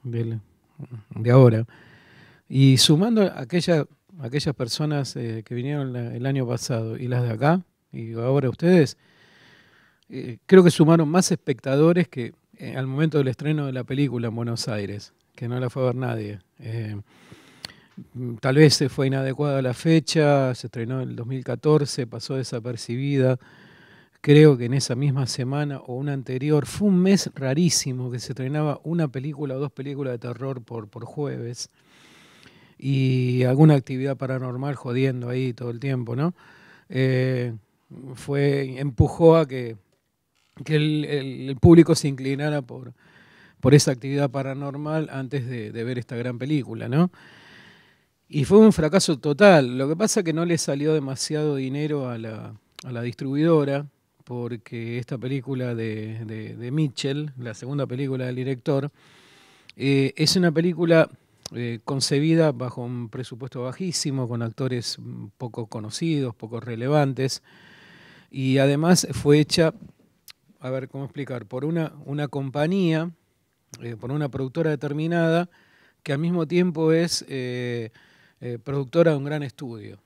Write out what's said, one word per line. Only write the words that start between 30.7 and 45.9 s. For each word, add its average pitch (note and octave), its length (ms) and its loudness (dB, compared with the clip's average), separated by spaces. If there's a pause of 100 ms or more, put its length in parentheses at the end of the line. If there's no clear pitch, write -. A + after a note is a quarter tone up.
por A2+ 180 -14
jueves. B2 640 -10 (1080)
Y B2+ 680 0
alguna C#3+ 320 6
actividad C3 420 -4
paranormal C3 580 -8
jodiendo B2 540 -4
ahí B2+ 240 -4
todo A#2+ 160 -10
el A#2 100 -10
tiempo, B2 360 -6
¿no? D#3+ 180 -2 (560)
Eh, B2+ 640 -2 (640)
fue, C#3 640 -2
empujó D#3 580 6
a D#3 100 2
que, A#2+ 300 -10 (840)
que D#3 120 -2
el, D3+ 300 2
el, C3 440 -6
el C3+ 80 -6
público E3 360 10
se D3+ 140 0
inclinara C#3 540 -4
por, A#2+ 320 -16 (640)
por B2+ 140 6
esa D3 180 8
actividad C3+ 380 -2
paranormal C#3+ 840 -6
antes C3 360 -6
de, A2+ 240 -8
de A2+ 120 -8
ver B2 160 -6